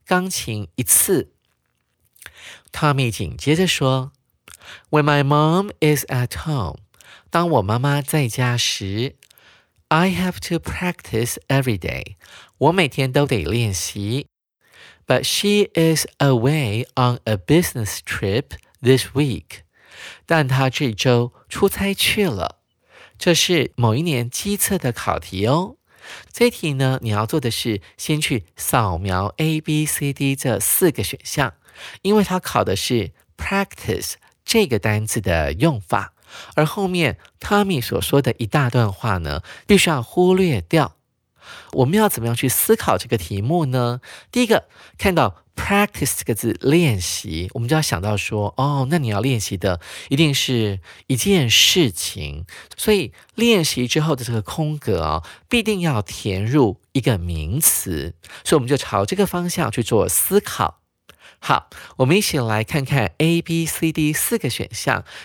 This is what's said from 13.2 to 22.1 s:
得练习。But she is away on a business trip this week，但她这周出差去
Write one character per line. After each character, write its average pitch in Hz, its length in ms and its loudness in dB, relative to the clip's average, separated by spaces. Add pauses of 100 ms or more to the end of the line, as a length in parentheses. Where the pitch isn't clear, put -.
得 110 200 0
练 107 280 0
习。 107 540 -6 (800)
But 131 160 2
she 208 500 2
is 160 320 2 (120)
away 127 800 2
on 123 280 2
a 110 140 0
business 135 680 0
trip - 520 -4 (240)
this 123 320 4
week， 131 480 -4 (640)
但 160 200 2
她 131 240 2
这 127 220 -2
周 120 400 2 (160)
出 - 220 0
差 196 240 -2
去 - 360 0